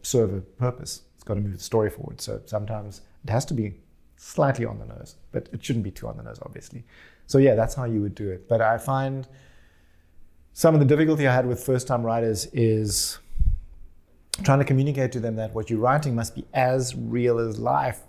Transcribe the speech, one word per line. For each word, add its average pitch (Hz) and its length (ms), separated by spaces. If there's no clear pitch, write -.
serve 113 320
a 98 80
purpose. - 600
It's - 80
gotta 104 180
move 101 160
the - 60
story 110 260
forward. - 320
So 107 240
sometimes 104 560
it - 60
has 113 160
to - 80
be 107 220
slightly 135 480
on 107 140
the 104 60
nose, - 300
but - 200
it - 120
shouldn't 113 200
be 98 80
too - 160
on - 100
the - 60
nose, 55 200
obviously. - 400
So - 100
yeah, 135 180
that's 110 200
how 127 100
you 113 160
would 101 140
do 104 140
it. 92 180
But 113 140
I 113 160
find 135 500
some 165 200
of 156 60
the 147 60
difficulty 147 420
I 127 60
had 127 140
with 120 160
first-time 123 400
writers 113 440
is 110 720
trying 139 160
to 139 60
communicate 135 480
to 127 60
them 113 160
that 110 180
what 110 160
you're 113 100
writing 131 360
must 117 200
be - 180
as 127 420
real 120 440
as 113 200
life. 127 500